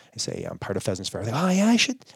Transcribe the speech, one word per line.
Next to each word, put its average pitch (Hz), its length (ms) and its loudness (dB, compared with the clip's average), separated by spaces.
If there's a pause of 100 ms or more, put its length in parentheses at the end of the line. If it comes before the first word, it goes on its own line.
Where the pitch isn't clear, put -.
(120)
they - 60 -14
say, - 300 -6
"I'm - 80 -10
part - 200 -4
of - 80 -4
Pheasants 95 240 -2
Forever." - 180 -6
They 113 60 -2
go, 160 140 0
"Oh 185 40 4
yeah, 196 160 4
I 233 80 6
should, 254 240 2 (180)